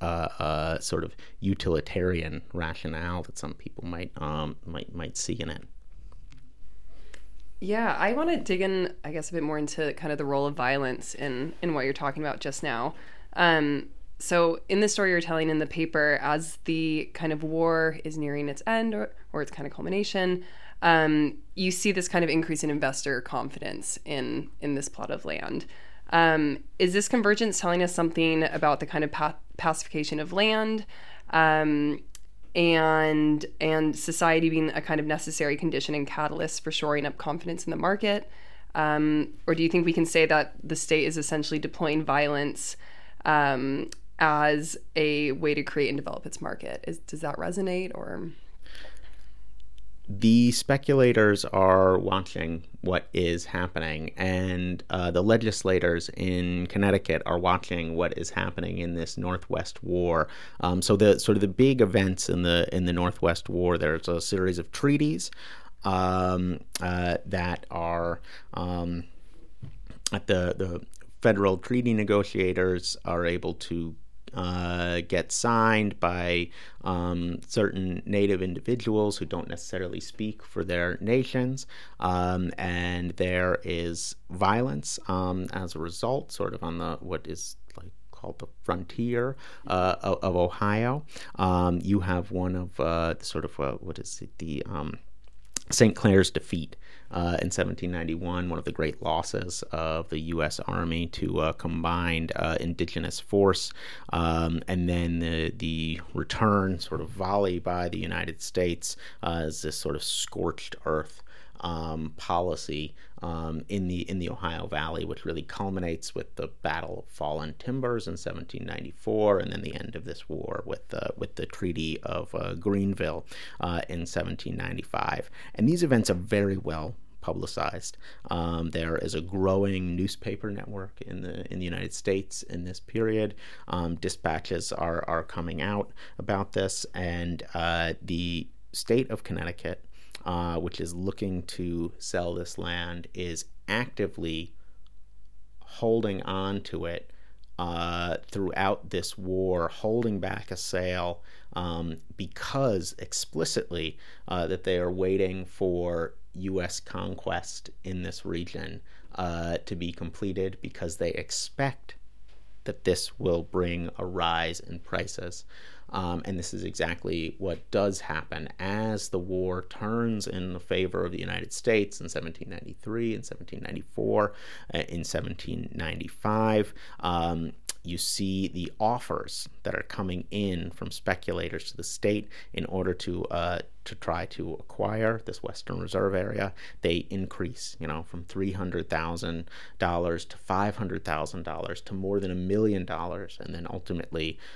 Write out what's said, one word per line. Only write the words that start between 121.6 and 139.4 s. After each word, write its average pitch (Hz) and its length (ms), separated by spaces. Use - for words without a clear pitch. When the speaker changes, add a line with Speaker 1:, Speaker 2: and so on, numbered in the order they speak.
Speaker 1:
of, 85 320
uh, 87 220
Greenville, 95 680
uh, 85 260
in 85 200
seventeen 87 500
ninety-five. - 720
And 113 140
these 170 140
events 127 260
are 95 60
very 98 420
well 80 380
publicized. - 760
Um, 85 420
there 82 260
is 85 180
a 80 60
growing 95 760
newspaper 101 560
network 101 520
in 92 180
the, 92 280
in 92 100
the 92 40
United 90 300
States - 500
in 87 220
this 90 160
period. 110 540
Um, 85 260
dispatches 85 800
are, 82 340
are 82 160
coming 85 380
out 101 320
about 98 320
this, 98 420
and, 87 480
uh, 85 480
the 87 480
state 123 360
of 110 140
Connecticut, 85 600